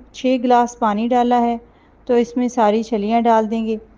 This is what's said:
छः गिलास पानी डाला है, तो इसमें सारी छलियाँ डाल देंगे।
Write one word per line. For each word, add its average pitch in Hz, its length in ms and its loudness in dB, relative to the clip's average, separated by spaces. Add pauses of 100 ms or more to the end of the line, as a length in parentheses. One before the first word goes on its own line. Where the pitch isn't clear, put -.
(140)
छः 262 240 0
गिलास 240 380 2
पानी 220 320 -2
डाला 240 320 2
है, 233 200 -2 (480)
तो 247 100 2
इसमें 240 320 -2
सारी 226 340 2
छलियाँ 220 380 -2
डाल 220 260 2
देंगे। 220 300 -4 (200)